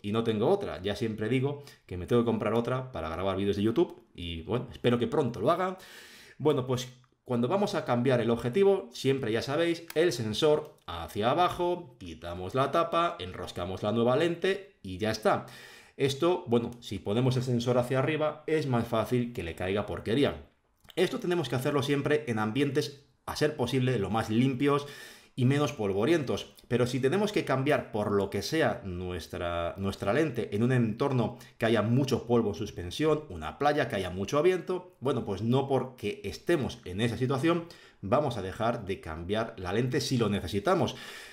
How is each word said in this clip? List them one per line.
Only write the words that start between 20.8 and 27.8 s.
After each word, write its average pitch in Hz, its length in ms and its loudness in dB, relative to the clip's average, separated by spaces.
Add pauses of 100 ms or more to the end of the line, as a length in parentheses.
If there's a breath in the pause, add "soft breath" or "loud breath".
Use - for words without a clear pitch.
Esto 185 240 2
tenemos 170 280 0
que 143 60 -4
hacerlo 143 280 0
siempre 147 440 2
en 110 120 0
ambientes, 135 680 -2 (180)
a 120 120 -6
ser 151 200 2
posible, 127 420 2
lo 95 120 -2
más 107 180 0
limpios 139 580 2 (500 loud breath)
y 123 100 2
menos 143 260 4
polvorientos. 110 840 0 (140)
Pero 120 180 2
si 131 140 -2
tenemos 196 320 2
que - 140 0
cambiar 135 460 0